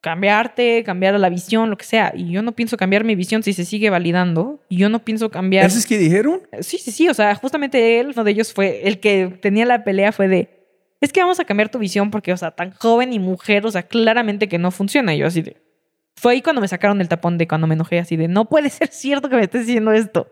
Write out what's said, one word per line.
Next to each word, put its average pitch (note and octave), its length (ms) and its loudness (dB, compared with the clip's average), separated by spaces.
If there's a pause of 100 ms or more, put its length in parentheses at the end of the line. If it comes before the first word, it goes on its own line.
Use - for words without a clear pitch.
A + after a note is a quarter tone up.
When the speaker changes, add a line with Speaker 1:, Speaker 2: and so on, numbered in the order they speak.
Speaker 1:
Cambiarte, A3 800 0
cambiar F#3+ 360 0
la F#3 100 4
visión, F#3 420 -2
lo G3 60 -6
que - 80 -20
sea. G#3 300 0
Y F3 160 -8
yo F#3+ 120 -2
no A#3 80 -4
pienso A3+ 260 -4
cambiar G3 260 0
mi A3 120 0
visión F#3+ 260 -2
si G3+ 120 -2
se F3 120 -4
sigue G#3+ 240 0
validando. F3+ 800 0
Y F3+ 80 -2
yo G3 120 4
no A3+ 100 0
pienso A3 320 -4
cambiar". F#3+ 340 2
Speaker 2:
¿Eso G3 140 2
es G#3 80 -2
que A3 100 0
dijeron? G#3 440 2 (200)
Speaker 1:
Sí, F4 160 -8
sí, - 140 -8
sí. E4 180 2
O C#4+ 60 2
sea, G#3 200 2
justamente B3+ 640 0
él, C#4 140 -2
uno A#3 100 -2
de G#3 80 2
ellos A3 220 -2
fue, G3 340 -2
el G3 120 -2
que F#3+ 420 0
tenía G#3 240 2
la A#3+ 180 2
pelea G3 280 2
fue G3 160 0
de, F#3 220 2 (520)
"Es C#4+ 100 0
que F#4+ 100 2
vamos F4+ 180 2
a E4 60 -2
cambiar G#3 240 0
tu B3+ 100 -8
visión G3+ 320 -2
porque, G#3 200 -4
o F3+ 60 0
sea, E3+ 140 -8
tan F#3 220 -10
joven A#3+ 380 2
y A3+ 80 -2
mujer, F#3+ 460 0
o A3+ 60 -2
sea, F3+ 120 -4
claramente A3 640 0
que E3+ 120 -2
no F3+ 100 0
funciona". G3 460 0
Y D3 40 0
yo C#3+ 80 0
así E3+ 140 0
de, - 160 -12 (580)
fue A#3+ 180 2
ahí C4 100 0
cuando D4+ 180 0
me G3 60 -2
sacaron G3+ 340 0
el F3 80 -2
tapón E3+ 300 -2
de E3 80 0
cuando D#3+ 180 0
me D#3+ 80 2
enojé, E3 260 -2
así E3+ 180 -4
de, D#3+ 100 -2
"No G3 180 0
puede D4 240 2
ser - 200 -4
cierto C#4 400 -4
que B3+ 60 0
me A3+ 80 4
estés A#3 220 -2
diciendo A3 260 0
esto". G#3+ 400 0